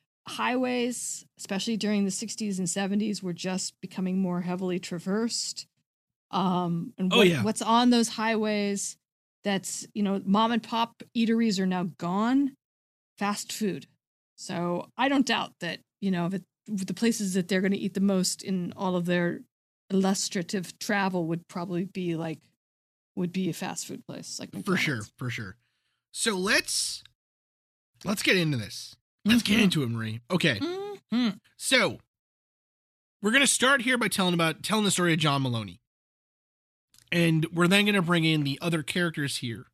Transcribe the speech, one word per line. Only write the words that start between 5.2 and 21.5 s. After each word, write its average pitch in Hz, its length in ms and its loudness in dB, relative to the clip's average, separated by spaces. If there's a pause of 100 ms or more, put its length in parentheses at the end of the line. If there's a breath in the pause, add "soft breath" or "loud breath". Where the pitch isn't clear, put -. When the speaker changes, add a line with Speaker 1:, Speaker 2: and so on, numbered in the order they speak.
Speaker 1:
Um, 180 640 0
and 185 140 0
Speaker 2:
Oh, 226 60 6
Speaker 1:
what, 208 100 8
Speaker 2:
yeah. 165 160 4
Speaker 1:
what's 214 180 -2
on 233 280 6
those 233 200 6
highways, 214 840 -2 (480)
that's, 196 500 -4
you 208 100 -2
know, 196 200 0
mom 220 300 4
and 226 100 0
pop - 400 -4 (140)
eateries 226 420 2
are 190 60 2
now 180 320 0
gone. 233 560 0 (640)
Fast 202 340 -4
food. 170 360 -4 (500)
So 175 500 -4 (100)
I 254 100 2
don't 277 200 4
doubt - 320 -2
that, 170 220 -6 (180)
you 196 100 -2
know, 175 200 0
that 185 120 -4 (240)
the 190 300 -6
places 214 400 0
that 185 120 2
they're 185 140 2
gonna 190 140 2
eat - 180 -4
the 202 80 -2
most 190 400 2
in 185 340 -4
all 185 200 -2
of 175 100 0
their 175 360 0 (500)
illustrative 190 880 -2
travel 190 480 0
would 170 200 -4
probably 175 380 -6